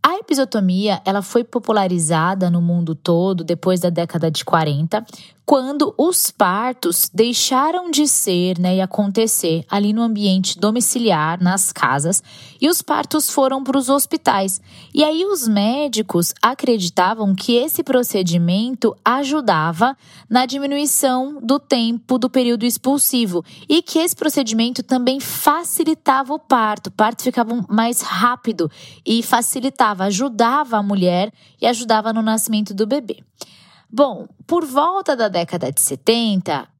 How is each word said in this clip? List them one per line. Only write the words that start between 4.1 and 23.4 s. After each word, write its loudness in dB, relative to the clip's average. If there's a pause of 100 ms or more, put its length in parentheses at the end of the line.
de -6
quarenta, 0 (460)
quando 2
os 0
partos -2
deixaram 0
de 2
ser, 0
né, 0
e 0
acontecer 0
ali 0
no 0
ambiente 0
domiciliar, 0
nas 0
casas, 0 (380)
e 2
os 0
partos -2
foram 0
pros -2
hospitais. 0 (320)
E 4
aí 0
os -2
médicos 0
acreditavam 0
que 0
esse -2
procedimento 0
ajudava 0 (320)
na 2
diminuição -2
do 0
tempo -2
do 0
período 0
expulsivo 0 (240)